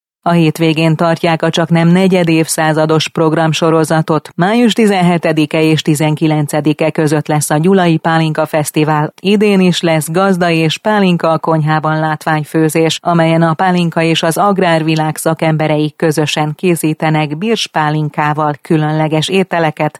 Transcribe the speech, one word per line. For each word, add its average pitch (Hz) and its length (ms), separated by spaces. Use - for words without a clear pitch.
A 175 100
hétvégén 160 640
tartják 165 460
a 165 80
csaknem 165 380
negyed 180 420
évszázados 156 800
programsorozatot. 160 1300
Május 214 380
tizenhetedike 175 880
és 160 200
tizenkilencedike 151 1120
között 151 360
lesz 151 220
a 156 80
Gyulai 175 400
Pálinka 160 480
Fesztivál. 151 760
Idén 202 380
is 180 220
lesz 160 280
gazda 180 400
és 160 280
pálinka 185 520
a 160 100
konyhában 156 600
látványfőzés, 156 1040
amelyen 165 400
a 165 120
pálinka 175 480
és 165 220
az 165 140
agrárvilág 160 800
szakemberei 156 800
közösen 151 600
készítenek 156 840
birspálinkával 151 1200
különleges 156 680
ételeket. 165 720